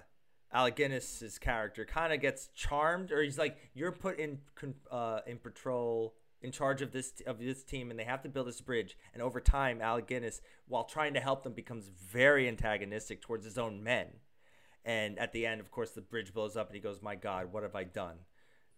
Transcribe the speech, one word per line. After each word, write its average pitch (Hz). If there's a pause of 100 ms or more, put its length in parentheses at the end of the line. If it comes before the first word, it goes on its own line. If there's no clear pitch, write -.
(520)
Alec 120
Guinness's 131
character 110
kinda 160
gets 135
charmed, 165
or 147
he's 143
like, 151 (160)
"You're 160
put 180
in 147 (120)
con-, 139 (100)
uh, 117
in 120
patrol, 117 (260)
in 127
charge 135
of 135
this 131
t-, -
of 120
this 131
team, 127
and 113
they 110
have 131
to 147
build 135
this 123
bridge." 113 (140)
And 120
over 123
time, 131
Alec 113
Guinness, 120 (240)
while 117
trying 151
to 131
help 135
them, 123
becomes 110
very 123
antagonistic 107
towards 110
his 107
own 107
men. 107 (640)
And 107
at 113
the 113
end, 113
of 95
course, 95
the -
bridge 98
blows 107
up, 107
and -
he 104
goes, 101
"My 104
God, 92
what 104
have 101
I 98
done?" 87 (520)